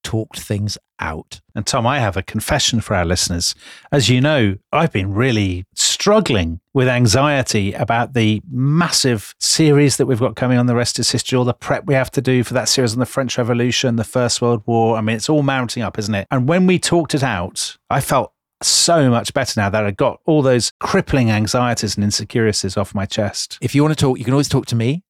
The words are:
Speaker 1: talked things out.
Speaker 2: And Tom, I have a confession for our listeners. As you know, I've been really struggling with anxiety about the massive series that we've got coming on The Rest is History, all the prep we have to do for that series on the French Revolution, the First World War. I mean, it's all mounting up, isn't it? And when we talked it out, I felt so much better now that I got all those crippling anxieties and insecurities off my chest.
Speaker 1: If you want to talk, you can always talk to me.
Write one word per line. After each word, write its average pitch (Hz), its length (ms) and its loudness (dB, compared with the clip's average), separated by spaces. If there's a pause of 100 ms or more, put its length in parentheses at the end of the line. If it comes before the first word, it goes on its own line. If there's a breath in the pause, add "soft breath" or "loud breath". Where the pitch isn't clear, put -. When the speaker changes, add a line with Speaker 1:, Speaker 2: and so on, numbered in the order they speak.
Speaker 1:
talked - 380 -6
things 104 380 -4 (220)
out. - 420 -10 (120)
Speaker 2:
And 113 140 -6
Tom, 120 180 -2
I 139 140 0
have 104 160 0
a 95 80 -4
confession - 560 -2
for 101 160 -2
our 90 80 2
listeners. 87 500 -2 (380 loud breath)
As 135 160 2
you 127 140 4
know, 127 340 2 (160)
I've 160 220 0
been 98 200 -2
really 101 520 0 (100)
struggling 110 840 0 (120)
with 127 140 4
anxiety 123 840 2
about 117 400 -2
the 107 360 2
massive 135 920 -2
series 147 580 4
that 131 80 2
we've 127 140 0
got 110 180 -2
coming 127 200 2
on 123 80 2
The 120 100 2
Rest 120 220 -2
is 117 140 -2
History, 127 260 -2
all 123 60 2
the 120 100 0
prep - 320 -4
we 143 80 0
have 131 180 0
to 139 100 -2
do 127 220 2
for - 100 -6
that 117 160 -2
series 120 240 0
on 123 60 -4
the 120 60 0
French 131 320 -4
Revolution, 120 600 0
the 107 80 -2
First 123 360 -2
World 120 240 0
War. 113 300 2
I 110 60 -4
mean, 110 160 -2
it's 107 120 -6
all 151 140 2
mounting 131 400 -2
up, 95 160 -6
isn't 104 160 -4
it? 98 160 -4
And 127 160 0
when 185 200 4
we 185 120 4
talked 170 340 0
it 131 100 0
out, 95 520 -4 (140)
I 139 100 2
felt - 320 0 (320)
so 156 460 4
much 113 240 0
better 127 260 -2
now 101 100 0
that 107 160 0
I 104 60 -2
got - 340 0
all 151 160 4
those 127 380 2
crippling 135 500 0
anxieties 110 680 0
and 101 60 0
insecurities 104 760 0
off 98 180 -4
my 98 100 -2
chest. - 540 -6
Speaker 1:
If 131 160 -6
you 143 80 4
want 156 140 2
to - 40 -2
talk, 131 160 2
you 110 60 -10
can 123 100 0
always 139 160 0
talk - 180 0
to 120 80 -4
me. 127 340 -2